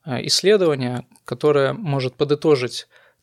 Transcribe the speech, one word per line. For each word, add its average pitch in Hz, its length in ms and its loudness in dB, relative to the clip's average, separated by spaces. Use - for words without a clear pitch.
э, 123 220 -6
исследования, 147 800 0
которое 139 480 0
может 139 420 -4
подытожить 147 720 0